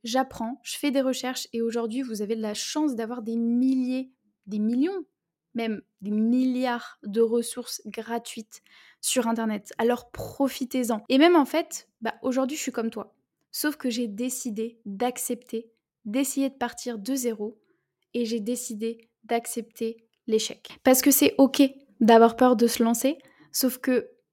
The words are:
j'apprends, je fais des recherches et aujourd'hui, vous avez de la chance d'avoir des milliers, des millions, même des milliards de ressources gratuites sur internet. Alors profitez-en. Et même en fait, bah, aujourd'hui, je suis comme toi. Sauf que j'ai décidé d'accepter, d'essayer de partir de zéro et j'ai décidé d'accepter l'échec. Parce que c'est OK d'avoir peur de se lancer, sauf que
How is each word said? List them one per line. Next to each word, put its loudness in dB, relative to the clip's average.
j'apprends, -4
je -10
fais -2
des 2
recherches -4
et -4
aujourd'hui, -2
vous -6
avez -4
de -6
la -4
chance -2
d'avoir -6
des -4
milliers, 0
des -6
millions, -2
même -4
des -8
milliards 0
de -2
ressources -2
gratuites -10
sur -2
internet. -4
Alors 0
profitez-en. -4
Et 4
même 8
en 8
fait, -4
bah, -6
aujourd'hui, -2
je -8
suis -6
comme -4
toi. -14
Sauf -4
que -4
j'ai -4
décidé -8
d'accepter, -6
d'essayer -2
de -20
partir -8
de -6
zéro -6
et -2
j'ai -4
décidé -6
d'accepter -6
l'échec. -2
Parce 6
que 6
c'est 4
OK 6
d'avoir 8
peur 6
de 4
se 2
lancer, 2
sauf -2
que 0